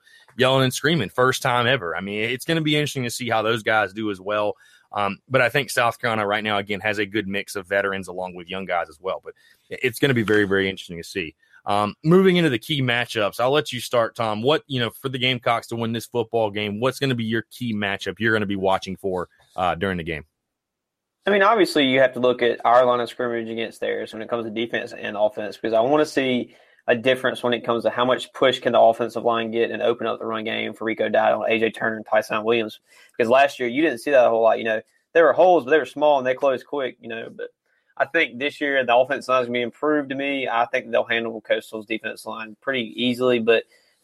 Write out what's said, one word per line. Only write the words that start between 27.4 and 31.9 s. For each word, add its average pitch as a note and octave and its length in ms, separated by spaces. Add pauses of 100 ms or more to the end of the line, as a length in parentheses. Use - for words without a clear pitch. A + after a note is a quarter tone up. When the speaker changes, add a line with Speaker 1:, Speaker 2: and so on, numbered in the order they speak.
Speaker 2:
when B2 100
it A#2 100
comes A#2 200
to A2 60
how B2 140
much B2 280
push B2+ 260
can B2 140
the A2+ 80
offensive A2+ 420
line A2+ 300
get A#2 180
and A2 100
open A#2 280
up A#2 100
the A#2 80
run A2+ 160
game A2 320
for A2 100
Rico A2 240
Dowdle, A2 400
A A2+ 120
J A2 100
Turner, A2+ 280